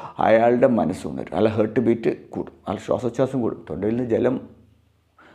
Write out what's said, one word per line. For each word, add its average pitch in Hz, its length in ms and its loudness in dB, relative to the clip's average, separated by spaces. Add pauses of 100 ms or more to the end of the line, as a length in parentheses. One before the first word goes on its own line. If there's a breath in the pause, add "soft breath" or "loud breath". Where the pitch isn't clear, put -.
(260 loud breath)
അയാളുടെ 120 420 6 (120)
മനസ്സ് 82 260 -2
ഉണരും. 65 280 -8
അയാളുടെ 107 220 2
ഹേർട്ട് 110 240 0
ബീറ്റ് 117 320 2 (180)
കൂടും, - 240 -8 (100)
അയാളുടെ 104 240 -6
ശ്വാസോച്ഛ്വാസം 123 520 -2
കൂടും, - 280 -4
തൊണ്ടയിൽ 101 280 -2
നിന്ന് 123 200 -4
ജലം, 123 200 0 (1000 soft breath)